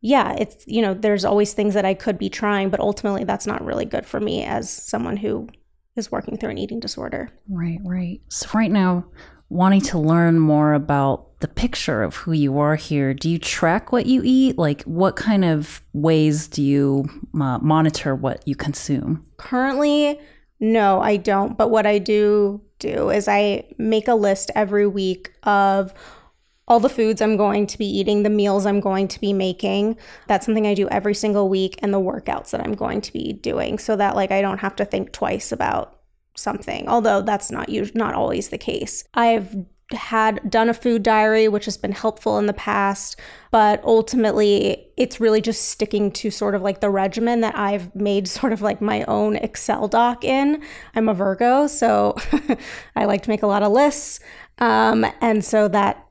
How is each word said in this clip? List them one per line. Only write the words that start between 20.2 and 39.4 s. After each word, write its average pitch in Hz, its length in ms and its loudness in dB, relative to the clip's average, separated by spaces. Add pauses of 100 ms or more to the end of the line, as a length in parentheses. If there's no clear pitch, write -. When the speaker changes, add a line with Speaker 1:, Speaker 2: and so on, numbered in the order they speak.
Speaker 1:
no, 208 400 4
I 208 160 2
don't. 196 420 0
But 220 120 2
what 220 160 4
I 208 120 4
do 208 640 2 (180)
do - 320 -2
is 208 180 0
I 208 360 0 (140)
make 220 300 0
a 240 60 4
list 202 400 0
every 208 320 2
week 190 460 -4 (100)
of 196 500 2 (760)
all 233 120 6
the 240 80 2
foods 220 320 0
I'm 220 160 2
going 202 300 2
to 202 100 -10
be 214 100 -4
eating, 202 360 0
the 208 80 2
meals 202 340 2
I'm 202 160 2
going 196 280 0
to - 120 -10
be 202 120 0
making. 196 680 0 (300)
That's 196 180 2
something 214 200 2
I 208 80 2
do 190 140 0
every 208 260 0
single 202 340 0
week, 190 340 -2
and 202 100 0
the 196 80 2
workouts - 500 -4
that - 140 -4
I'm 214 100 -4
going 208 280 -4
to - 100 -12
be - 200 -6
doing, - 460 -4
so 220 180 -2
that, 196 180 0
like, 190 160 0
I 196 100 0
don't 196 200 -2
have 196 160 -6
to 208 80 -2
think 196 280 -6
twice - 380 -6
about - 480 -4 (380)
something, - 520 -8
although 214 320 2
that's 202 300 -4
not - 180 -8
us-, 214 260 -6
not 226 200 -2
always - 340 -2
the - 100 -10
case. - 540 -8
I've 226 420 2 (360)